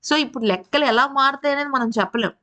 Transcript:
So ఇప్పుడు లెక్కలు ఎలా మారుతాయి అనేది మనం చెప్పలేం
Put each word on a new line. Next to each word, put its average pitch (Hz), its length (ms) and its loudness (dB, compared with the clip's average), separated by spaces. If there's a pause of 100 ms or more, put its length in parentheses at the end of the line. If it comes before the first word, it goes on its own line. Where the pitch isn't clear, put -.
So 294 120 0
ఇప్పుడు 262 300 -2
లెక్కలు 214 400 0
ఎలా 240 220 2
మారుతాయి 277 480 0
అనేది 285 140 -4
మనం 247 200 0
చెప్పలేం 220 420 -2 (120)